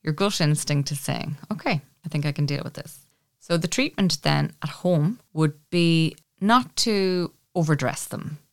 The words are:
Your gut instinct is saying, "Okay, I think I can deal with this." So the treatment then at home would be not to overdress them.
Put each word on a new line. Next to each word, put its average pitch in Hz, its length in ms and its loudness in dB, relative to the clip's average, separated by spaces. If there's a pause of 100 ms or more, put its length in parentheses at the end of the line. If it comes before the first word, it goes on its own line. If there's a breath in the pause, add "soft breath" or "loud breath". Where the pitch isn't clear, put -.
Your 156 80 -2
gut 196 280 0
instinct 147 520 2
is 143 80 -6
saying, - 360 -4 (140)
"Okay, 190 300 -2 (240)
I - 40 -8
think 147 160 -2
I 147 80 -2
can 143 140 0
deal 139 160 -2
with - 120 -10
this." - 260 -16 (400)
So - 160 -2
the 165 100 0
treatment 202 560 0
then 147 300 0 (100)
at 151 60 -8
home 175 500 0 (140)
would 156 220 2 (160)
be 165 460 2 (240)
not 233 360 2
to 190 560 0 (240)
overdress 151 500 0
them. - 320 -10 (140)